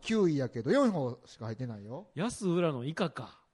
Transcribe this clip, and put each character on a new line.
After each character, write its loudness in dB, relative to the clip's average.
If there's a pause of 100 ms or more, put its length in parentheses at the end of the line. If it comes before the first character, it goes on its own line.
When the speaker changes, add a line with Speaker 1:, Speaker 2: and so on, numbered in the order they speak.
Speaker 1:
九 4
位 2
や 0
け -4
ど、 0
四 6
票 -2
し -20
か -10
入 -6
っ -8
て -6
な -8
い -14
よ。 -12
Speaker 2:
安 -2
浦 2
の -4
以 -4
下 0
か。 -12 (120)